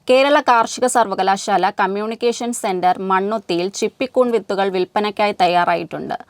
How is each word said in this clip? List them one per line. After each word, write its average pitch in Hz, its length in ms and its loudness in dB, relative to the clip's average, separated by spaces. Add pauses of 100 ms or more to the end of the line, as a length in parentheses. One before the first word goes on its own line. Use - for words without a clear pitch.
(100)
കേരള 277 300 4
കാർഷിക 233 460 2
സർവകലാശാല 196 840 0 (100)
കമ്മ്യൂണിക്കേഷൻ 220 720 -2
സെന്റർ 180 460 0
മണ്ണുത്തിയിൽ 190 680 -2
ചിപ്പിക്കൂൺ 240 640 -2
വിത്തുകൾ 196 380 -2
വിൽപ്പനയ്ക്കായി 208 720 -2
തയ്യാറായിട്ടുണ്ട്. 175 720 0 (160)